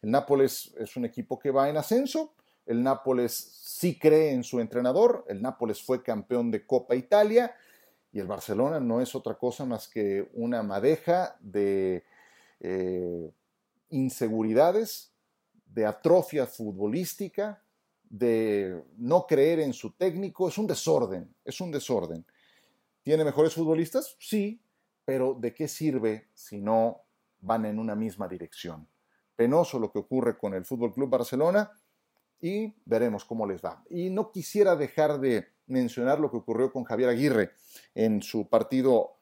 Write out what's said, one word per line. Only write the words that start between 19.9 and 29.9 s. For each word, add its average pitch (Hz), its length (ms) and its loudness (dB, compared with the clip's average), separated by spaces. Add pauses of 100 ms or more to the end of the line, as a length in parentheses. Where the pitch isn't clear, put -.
técnico. 185 540 -2
Es 165 120 -6
un 214 80 -2
desorden, 131 680 -2 (100)
es - 180 -12
un 175 100 -8
desorden. 90 520 -4 (760)
¿Tiene 156 220 2
mejores 151 300 2
futbolistas? 160 680 -2
Sí, 214 420 -4 (440)
pero 131 340 0
¿de 117 160 -4
qué 156 120 -4
sirve 113 680 -2
si - 240 -16
no 113 420 0 (400)
van 110 240 -2
en 107 140 -4
una 110 160 -4
misma 104 320 -6
dirección? 85 600 -12 (480)
Penoso 131 440 2
lo 107 120 -4